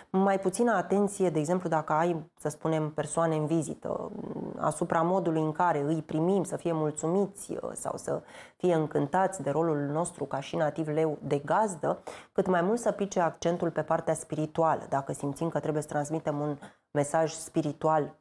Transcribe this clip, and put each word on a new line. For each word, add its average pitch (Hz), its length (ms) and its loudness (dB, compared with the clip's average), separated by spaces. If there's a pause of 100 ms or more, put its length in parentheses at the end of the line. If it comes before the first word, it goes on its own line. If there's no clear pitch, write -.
(100)
Mai 196 280 4
puțină 196 340 2
atenție, 190 580 2
de 156 80 0
exemplu, 175 300 0
dacă 160 240 0
ai, 160 460 2
să - 100 -4
spunem, 156 420 -2
persoane 156 460 0
în 151 100 0
vizită, - 640 -2 (480)
asupra 165 440 0
modului 170 400 2
în 156 100 0
care 165 280 2
îi 156 220 0
primim, 170 420 2
să 151 120 -4
fie 170 160 -2
mulțumiți, 160 800 0
uh, - 200 -6
sau - 240 -6
să - 260 -4 (340)
fie 180 180 4
încântați 156 680 2
de 143 80 0
rolul 156 280 2
nostru 147 460 -2
ca 135 160 -4
și - 160 -8
nativ 156 320 0
leu 156 340 0
de 143 160 0
gazdă, 175 600 0 (340)
cât 185 140 2
mai 185 140 4
mult 208 180 2
să 233 120 2
pice 190 300 -2
accentul 170 500 0
pe 156 120 -2
partea 160 320 0
spirituală, 156 760 0
dacă 139 240 -2
simțim 143 360 -4
că 147 120 -2
trebuie 151 220 -2
să 143 60 -10
transmitem 151 520 -2
un 147 160 -2 (340)
mesaj 156 420 2
spiritual 151 880 0